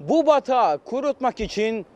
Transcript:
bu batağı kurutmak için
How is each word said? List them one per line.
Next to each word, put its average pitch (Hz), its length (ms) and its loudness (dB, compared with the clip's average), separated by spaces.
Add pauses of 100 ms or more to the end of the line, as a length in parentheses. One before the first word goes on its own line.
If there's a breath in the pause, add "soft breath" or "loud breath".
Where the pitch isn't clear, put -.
bu 277 280 0
batağı 247 560 2
kurutmak 262 560 -4
için 214 460 -4 (100)